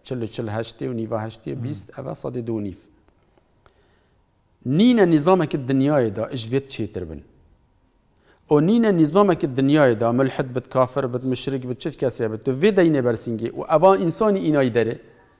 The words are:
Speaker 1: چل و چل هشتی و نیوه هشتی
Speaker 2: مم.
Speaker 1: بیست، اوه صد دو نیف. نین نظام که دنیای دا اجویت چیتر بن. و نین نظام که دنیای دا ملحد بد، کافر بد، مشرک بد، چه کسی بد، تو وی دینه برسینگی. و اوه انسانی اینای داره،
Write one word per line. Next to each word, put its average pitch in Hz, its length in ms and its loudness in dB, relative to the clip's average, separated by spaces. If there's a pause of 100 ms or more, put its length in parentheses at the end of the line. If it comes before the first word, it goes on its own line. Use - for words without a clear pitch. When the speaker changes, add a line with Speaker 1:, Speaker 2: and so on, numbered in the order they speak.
Speaker 1:
چل 127 200 -8
و 110 40 -4
چل 113 220 -8
هشتی 113 380 -8
و 131 60 -6
نیوه 113 280 -4
هشتی 113 340 -10
Speaker 2:
مم. 135 60 -8
Speaker 1:
بیست، 107 380 -10
اوه 131 160 -10
صد 127 240 -10
دو 113 220 -6
نیف. 98 200 -10 (1900)
نین 214 340 4
نظام 170 440 4
که 151 140 -4
دنیای 135 520 0
دا 107 140 -6
اجویت 127 440 -4
چیتر 98 360 -8
بن. 78 160 -12 (1300)
و 151 100 4
نین 220 240 2
نظام 180 500 4
که 160 120 -2
دنیای 135 480 4
دا 113 180 0
ملحد 131 400 -2
بد، 123 160 -8
کافر 131 380 0
بد، 123 200 -6
مشرک 127 400 -6
بد، 123 120 -8
چه 160 120 -8
کسی 123 380 -4
بد، 110 140 -8
تو 131 100 -2
وی 156 180 2
دینه 165 320 4
برسینگی. 117 460 -2
و - 120 -10
اوه 185 400 4
انسانی 196 380 0
اینای 147 320 2
داره، 113 300 0 (400)